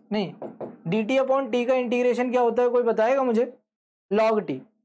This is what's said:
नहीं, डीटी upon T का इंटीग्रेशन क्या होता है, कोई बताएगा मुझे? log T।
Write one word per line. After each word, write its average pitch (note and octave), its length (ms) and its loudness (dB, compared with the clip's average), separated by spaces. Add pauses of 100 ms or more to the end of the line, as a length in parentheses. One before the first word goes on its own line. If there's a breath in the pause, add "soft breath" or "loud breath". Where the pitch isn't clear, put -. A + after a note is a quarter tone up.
(120)
नहीं, G3 220 -2 (540)
डीटी A3 300 0
upon C4 320 0
T A#3+ 180 0
का C4 60 2
इंटीग्रेशन B3 580 0
क्या B3 100 2
होता A#3 220 2
है, B3 60 2
कोई A#3+ 140 2
बताएगा A3+ 400 2
मुझे? A#3+ 340 0 (560)
log A3 280 2
T। D3 180 -6 (260)